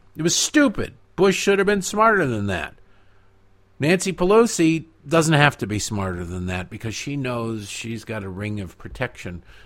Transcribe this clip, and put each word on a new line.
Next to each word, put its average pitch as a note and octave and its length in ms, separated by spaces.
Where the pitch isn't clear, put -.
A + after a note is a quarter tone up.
It D#3 60
was - 140
stupid. - 580
Bush F#3+ 220
should G3+ 220
have G3 60
been G3+ 160
smarter G#3 460
than G#2+ 200
that. E2 280
Nancy F3+ 340
Pelosi F3+ 720
doesn't D#3+ 260
have C#3+ 240
to A#2+ 80
be G#2 140
smarter F#2 440
than F2+ 220
that F2+ 240
because G#2+ 240
she C#3+ 240
knows A2+ 500
she's A2+ 380
got A2 180
a G2 60
ring G#2 300
of F2 180
protection - 680